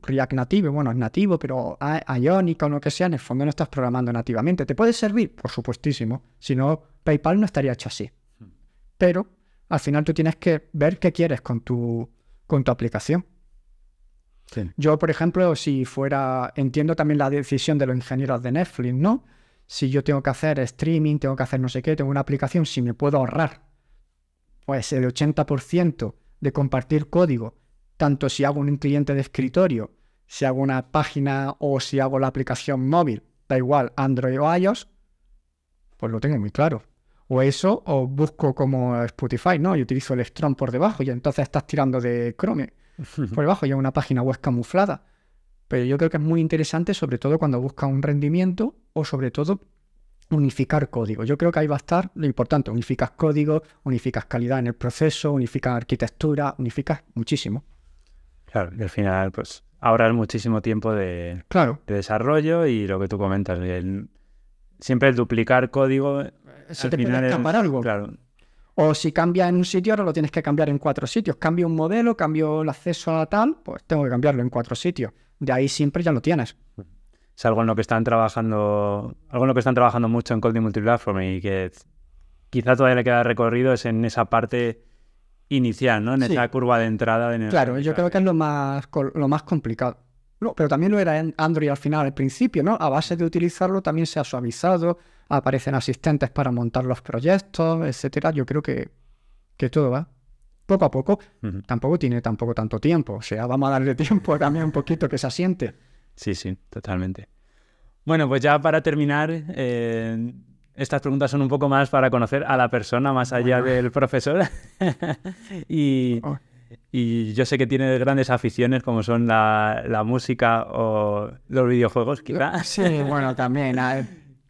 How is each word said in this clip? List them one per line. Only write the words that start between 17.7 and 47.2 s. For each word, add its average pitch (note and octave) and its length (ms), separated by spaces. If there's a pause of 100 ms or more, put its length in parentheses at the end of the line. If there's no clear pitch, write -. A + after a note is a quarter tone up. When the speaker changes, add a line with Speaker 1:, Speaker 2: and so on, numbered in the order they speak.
Speaker 1:
de C#3 80
los B2+ 100
ingenieros B2+ 460
de B2 100
Netflix, C3+ 420
¿no? F#3 300 (420)
Si - 220
yo C3+ 160
tengo C#3 180
que C#3+ 80
hacer C#3+ 300
streaming, D3+ 580
tengo C3+ 180
que C3+ 60
hacer C3 160
no B2+ 120
sé C3 100
qué, D#3 160
tengo C#3 140
una C#3 100
aplicación, C#3+ 460
si B2+ 160
me A#2+ 100
puedo C#3+ 240
ahorrar, C#3 460 (1040)
pues, C3+ 260
el B2+ 140
ochenta D3 400
por C#3 160
ciento D#3+ 540 (240)
de C#3+ 120
compartir C#3+ 560
código, C3 480 (400)
tanto C#3+ 320
si - 160
hago C#3+ 160
un C#3+ 160
cliente C#3+ 380
de C#3 80
escritorio, C3 680 (340)
si - 180
hago C3 160
una C3 300
página C#3 680
o C#3 220
si - 200
hago C3+ 180
la C3+ 80
aplicación C3 600
móvil, D3 360 (260)
da C3+ 80
igual C3 400
Android C3 440
o D#3+ 160
ios, F#3+ 340 (1080)
pues A2+ 160
lo A2 80
tengo C#3+ 180
muy G#2 120
claro. D3 320 (460)
O B2+ 120
eso, D#3+ 460
o C3+ 200
busco C#3+ 480
como B2 500
Spotify, B2+ 540
¿no? F3+ 180
Y C#3 60
utilizo C3 300
el B2 140
Strong C#3+ 300
por B2+ 140
debajo D3 320
y C3 60
entonces C3 360
estás - 220
tirando C3+ 340
de A#2+ 380
Chrome F#3+ 360 (240)
Speaker 2:
<laughs> B2 360
Speaker 1:
por C#3+ 100
debajo F3+ 200
y C#3 60
es C3+ 60
una C3+ 160
página C3 300
web C3 180
camuflada. D3 680 (600)
Pero B2+ 180
yo C3 100
creo D#3+ 140
que D#3+ 80
es D3+ 40
muy E3 200
interesante, D#3+ 500
sobre C3+ 260
todo D3 200